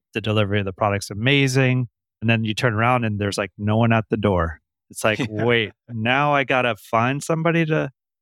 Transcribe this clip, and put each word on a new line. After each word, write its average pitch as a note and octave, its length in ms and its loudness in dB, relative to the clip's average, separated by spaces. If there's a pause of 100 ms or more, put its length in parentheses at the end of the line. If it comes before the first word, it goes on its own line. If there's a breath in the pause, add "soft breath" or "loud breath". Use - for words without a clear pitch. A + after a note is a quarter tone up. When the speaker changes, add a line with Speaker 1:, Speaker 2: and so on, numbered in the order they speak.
(120)
Speaker 1:
the A#2 80 -6
delivery G#2 380 0
of G2+ 60 -2
the F#2+ 80 -6
product's G2+ 380 -2
amazing, B2+ 800 2 (320)
and A2 80 -2
then A2+ 140 2
you A2 100 -2
turn A2+ 220 -2
around A#2 300 2
and G#2 140 -2
there's, G2+ 200 -4
like, G2+ 180 -4
no G#2 200 0
one A#2 160 4
at A2+ 180 2
the A#2 60 -2
door. F2+ 440 0 (300)
It's - 140 -6
like, G#2+ 140 2
Speaker 2:
<laughs> A#2+ 120 -4
Yeah. G#2+ 140 -4
Speaker 1:
"Wait, A#2 280 2 (160)
now B2+ 460 0
I C#3 100 0
gotta B2 320 0
find B2 460 -2
somebody E3 440 0
to D3+ 240 -2 (320)